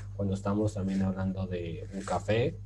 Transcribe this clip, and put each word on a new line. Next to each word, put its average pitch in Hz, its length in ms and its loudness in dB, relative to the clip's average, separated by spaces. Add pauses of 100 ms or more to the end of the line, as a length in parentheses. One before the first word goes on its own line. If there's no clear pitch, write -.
(180)
cuando 101 160 2
estamos 104 400 2
también 95 300 2
hablando 95 440 0
de 85 460 -4
un 98 80 -4
café, 107 640 2